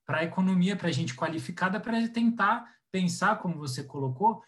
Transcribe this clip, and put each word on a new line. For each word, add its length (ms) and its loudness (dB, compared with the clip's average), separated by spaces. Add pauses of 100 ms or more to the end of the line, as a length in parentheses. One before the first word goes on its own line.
pra 180 -2
economia, 520 2
pra 160 -2
gente 240 -2
qualificada, 640 -2
pra 280 0
tentar 640 2 (200)
pensar, 460 2
como 200 -4
você 260 -6
colocou, 640 0